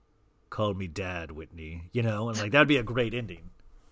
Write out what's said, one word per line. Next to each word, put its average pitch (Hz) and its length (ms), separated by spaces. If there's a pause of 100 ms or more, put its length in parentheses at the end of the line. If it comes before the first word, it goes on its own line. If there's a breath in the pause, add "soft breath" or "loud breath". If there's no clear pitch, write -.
(480)
"Call 104 240
me 92 140
Dad, 85 460
Whitney," 80 600
you 117 100
know? 113 280
And, 110 100
like, 104 120
that'd 147 140
be 143 120
a 120 40
great 117 300
ending. 90 380 (400)